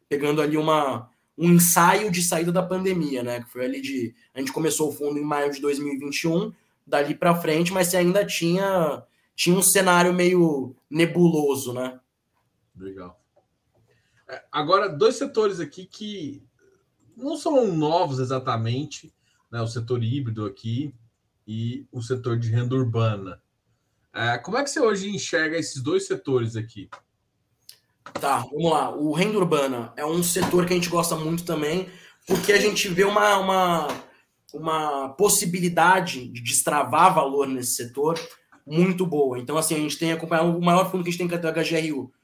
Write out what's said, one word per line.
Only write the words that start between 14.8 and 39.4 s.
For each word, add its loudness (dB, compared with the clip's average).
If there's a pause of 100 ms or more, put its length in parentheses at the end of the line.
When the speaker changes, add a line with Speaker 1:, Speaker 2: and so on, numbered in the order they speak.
Speaker 2:
dois 2
setores -2
aqui -10
que -12 (720)
não -6
são 2
novos 0
exatamente, -4 (380)
né? -8
O -2
setor -4
híbrido -4
aqui -6 (520)
e -8
o -10
setor -4
de -2
renda 0
urbana. -2 (720)
É, -2
como -6
é 0
que -4
você -4
hoje 0
enxerga -2
esses -8
dois -2
setores -2
aqui? -10 (1300)
Speaker 1:
Tá, 0
vamos 0
lá. 0
O -2
renda 0
urbana 0
é -6
um -2
setor 2
que -2
a 2
gente 0
gosta 0
muito -4
também, -4 (380)
porque 2
a 6
gente 0
vê 0
uma, 4
uma, 2 (640)
uma -4
possibilidade 2
de -14
destravar 2
valor 0
nesse -4
setor -2 (460)
muito 2
boa. 0
Então, -4